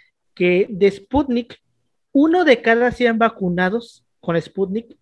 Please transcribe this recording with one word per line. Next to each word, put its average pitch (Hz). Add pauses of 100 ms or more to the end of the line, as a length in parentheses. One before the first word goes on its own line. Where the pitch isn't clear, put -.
(340)
que 180
de 196
Sputnik, 247 (540)
uno 320
de 247
cada 233
cien 233
vacunados 202 (160)
con 165
Sputnik 196